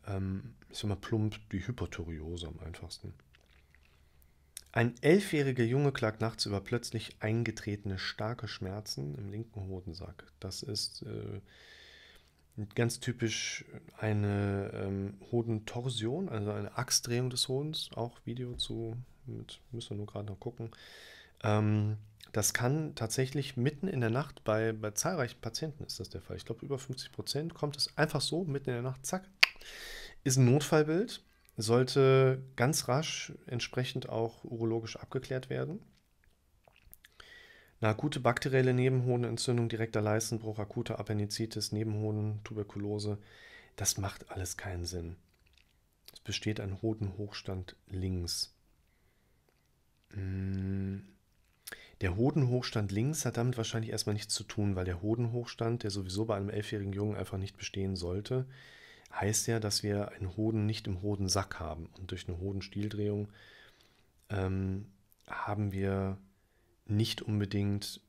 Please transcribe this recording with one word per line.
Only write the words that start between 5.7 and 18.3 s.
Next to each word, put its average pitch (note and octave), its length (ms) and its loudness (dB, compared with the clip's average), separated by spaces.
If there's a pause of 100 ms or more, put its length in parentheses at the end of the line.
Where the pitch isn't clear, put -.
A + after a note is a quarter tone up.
klagt A2 300 0
nachts A2 260 0
über G2+ 140 0
plötzlich - 580 -4
eingetretene G#2+ 800 -2
starke A2 480 -4
Schmerzen A2 720 -6
im G2+ 120 -8
linken G#2+ 320 -8
Hodensack. F#2 760 -10
Das - 240 -8
ist, - 400 -6
äh, G#2 380 -8 (1300)
ganz A#2 260 2
typisch - 680 -2 (320)
eine, G2+ 760 0
ähm, G2 460 -4 (120)
Hodentorsion, A#2 1000 -2
also G#2+ 220 -2
eine G2+ 260 -4
Achsdrehung B2 500 2
des B2+ 200 0
Hodens. C#3+ 460 -2
Auch A#2 300 -4
Video B2 300 -6